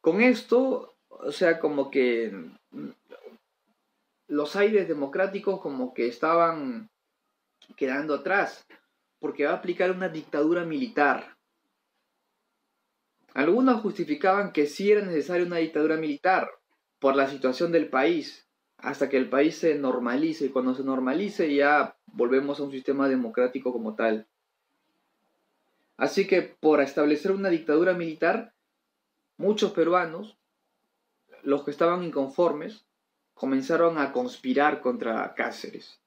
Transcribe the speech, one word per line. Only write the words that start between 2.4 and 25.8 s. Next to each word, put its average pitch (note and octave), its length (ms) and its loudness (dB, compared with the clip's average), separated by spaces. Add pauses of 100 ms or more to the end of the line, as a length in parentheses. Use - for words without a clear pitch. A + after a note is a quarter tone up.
los D3 300 -2
aires G3+ 320 2
democráticos F#3+ 720 -2
como C3 320 -6
que A#2 140 -2
estaban D#3 840 0 (880)
quedando C#3+ 380 -2
atrás, F3+ 500 -2 (540)
porque C#3+ 260 -4
va D#3 60 0
a C3+ 60 -2
aplicar F3+ 340 -2
una F#3 180 -4
dictadura D#3+ 560 0
militar. C#3+ 720 -2 (2000)
Algunos A3 480 4
justificaban F#3 680 0
que D3 160 2
sí G3+ 240 0
era G#3 100 6
necesaria F3 440 -2
una F3 120 -4
dictadura D#3 380 0
militar D#3+ 560 0 (480)
por C3+ 160 2
la C3+ 120 4
situación C#3 440 -2
del D#3+ 180 2
país, C#3+ 580 -2 (300)
hasta C#3 300 -4
que C3+ 100 0
el B2+ 120 0
país D3 260 2
se D#3+ 200 2
normalice, C3+ 720 -2
y - 20 -2
cuando B2+ 260 0
se C3+ 80 -6
normalice C#3+ 680 -2
ya C#3+ 440 2 (100)
volvemos C3+ 520 0
a C#3+ 40 -4
un C#3 80 -6
sistema C#3 360 -2
democrático B2 640 0
como A2 240 -6
tal. A2 320 0 (1700)